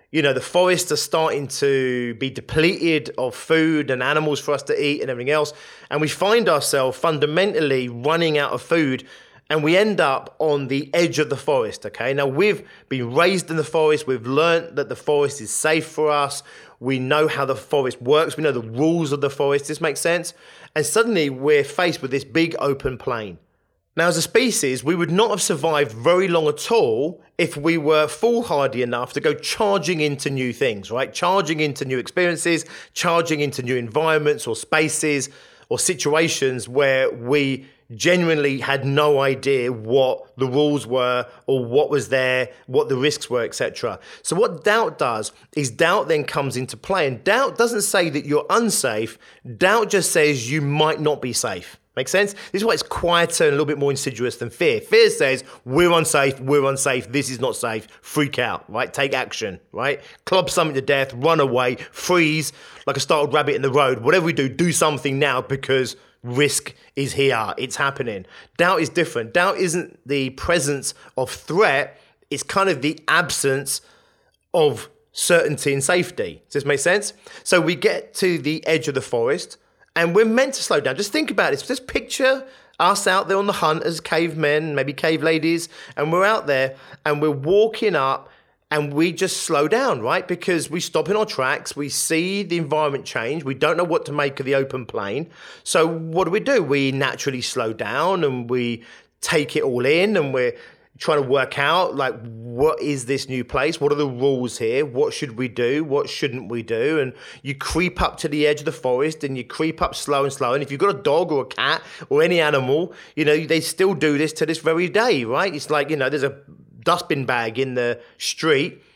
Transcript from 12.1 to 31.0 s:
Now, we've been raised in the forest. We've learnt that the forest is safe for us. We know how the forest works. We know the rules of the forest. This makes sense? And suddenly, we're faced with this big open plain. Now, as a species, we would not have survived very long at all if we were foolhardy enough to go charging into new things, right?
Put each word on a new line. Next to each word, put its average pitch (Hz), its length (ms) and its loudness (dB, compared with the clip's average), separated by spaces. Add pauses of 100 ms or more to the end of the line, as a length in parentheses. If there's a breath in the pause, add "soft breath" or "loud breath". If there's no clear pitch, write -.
Now, 139 140 0
we've 160 420 0 (200 loud breath)
been 123 260 -4
raised 170 360 2
in 160 60 -4
the 156 60 0
forest. 151 460 0
We've 120 180 -2
learnt 165 480 0
that 139 140 -4
the 123 80 -8
forest 143 440 0
is 104 120 -10
safe 156 340 0
for 151 240 -2
us. 143 320 -2 (380 loud breath)
We 131 180 -2
know 147 300 2
how 143 160 -2
the 131 100 0
forest 127 480 -2
works. 147 340 2
We 156 60 -4
know 156 80 2
the 123 100 -2
rules 143 520 0
of 143 80 -2
the 139 100 0
forest. 139 380 0
This 147 120 -8
makes 156 200 -2
sense? 170 340 -2 (400 loud breath)
And 156 100 2
suddenly, 202 460 2
we're 139 320 4
faced 175 400 0
with 135 80 -4
this 135 140 -2
big 160 340 0
open 139 400 -2
plain. 107 400 -6 (580)
Now, 165 100 2
as 170 100 2
a 165 60 0
species, 147 640 0
we 160 100 0
would 170 160 0
not 202 200 4
have 196 120 -2
survived 147 480 0
very 170 380 2
long 165 180 2
at 147 240 -2
all 151 500 2 (160 soft breath)
if 170 200 0
we 165 200 0
were 151 300 2
foolhardy 151 760 0
enough 120 320 -4
to 143 60 -6
go 147 140 2
charging 180 640 -2
into 147 300 -2
new 127 220 -2
things, 107 400 -4
right? 127 200 -2